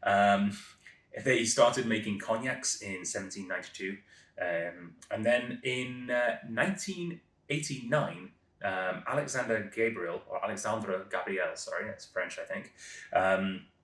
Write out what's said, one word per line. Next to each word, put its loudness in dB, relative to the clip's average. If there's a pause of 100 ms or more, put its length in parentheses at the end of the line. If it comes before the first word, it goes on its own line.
Um, 6 (680)
they 4
started 6
making 0
cognacs -2
in -6
seventeen -6
ninety-two, -6 (440)
um, -4 (140)
and -2
then 2
in, -4
uh, 2 (120)
nineteen -2 (280)
eighty-nine, -2 (320)
um, -2
Alexander 0
Gabriel, 0
or -4
Alexander -2
Gabriel, -2
sorry, -6
that's -10
French, -4
I -6
think, -8 (400)
um 4 (160)